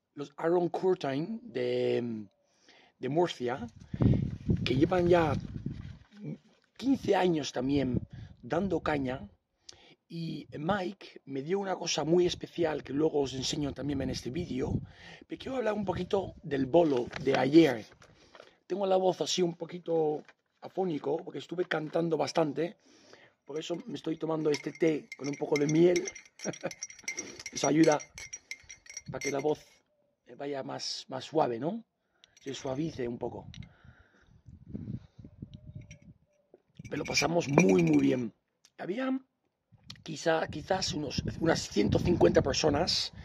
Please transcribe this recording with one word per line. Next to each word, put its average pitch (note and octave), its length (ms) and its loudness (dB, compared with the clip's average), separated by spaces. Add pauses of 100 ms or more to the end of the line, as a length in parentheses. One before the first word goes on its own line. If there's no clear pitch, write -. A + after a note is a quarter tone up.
(140)
los C#3+ 240 -12
Aaron E3+ 320 2
Curtin F3+ 720 -2
de, B2 840 -2 (720)
de B2+ 100 -6
Murcia, D#3 580 -2 (1000)
que C3 100 2
llevan F3 320 2
ya E3 260 6 (1400)
quince A#3 380 2
años F3 360 2
también C3 480 0 (420)
dando E3 400 -2
caña. C#3 460 -2 (840)
Y E3 360 -8 (120)
Mike F#3+ 680 -4
me C3+ 160 -8
dio F3+ 180 -2
una F#3+ 160 -4
cosa D#3+ 280 -4
muy F3 220 6
especial D#3 580 -2
que - 80 -12
luego D3 300 2
os C3 120 -2
enseño C3+ 400 -4
también C#3 280 -4
en C3 80 -2
este A#2+ 200 -6
vídeo. C#3+ 440 -4 (520)
Pero - 140 -12
quiero C4 180 -8
hablar A3 160 0
un G#3 120 -4
poquito F#3 480 -2 (100)
del C#3 220 -2
bolo C3+ 420 4 (160)
de C3+ 140 4
ayer. C3 480 8 (840)
Tengo G3 180 -2
la F#3+ 120 4
voz F#3 240 2
así E3+ 200 0
un E3+ 140 2
poquito E3 680 -2 (380)
afónico D#3 640 -2
porque D3 160 -10
estuve E3+ 260 -4
cantando D#3+ 520 0
bastante. D3 600 0 (680)
Por C#3+ 120 -10
eso E3+ 280 -6
me D3 100 -8
estoy D#3+ 220 -6
tomando D#3 320 0
este D3 240 -2
té D#3 340 0 (100)
con C3+ 120 -6
un C#3+ 60 -4
poco D3+ 220 0
de D3 100 2
miel. F3 360 6 (400)
<laughs> - 1120 -10
Eso C3+ 140 0
ayuda D3+ 320 6 (1120)
para C3 100 -8
que C#3+ 120 -4
la C#3 80 -2
voz D3 200 0 (800)
vaya C#3+ 260 -6
más, - 440 -8
más C3 180 -8
suave, C3 340 0
¿no? G3 240 -6 (580)
Se C3+ 120 -10
suavice C3+ 540 -6
un A#2+ 100 -6
poco. G#2 300 -8 (3250)
Pero - 140 -8
lo D#3 80 -4
pasamos D#3 420 0
muy, F3 360 6
muy D#3+ 140 4
bien. C3 360 2 (440)
Había B3+ 420 -4 (840)
quizá, D#3+ 440 0
quizás F#3 460 -2
unos, D3 300 -4 (160)
unas - 300 2
ciento G3+ 300 2
cincuenta E3+ 420 6
personas D3 720 0 (120)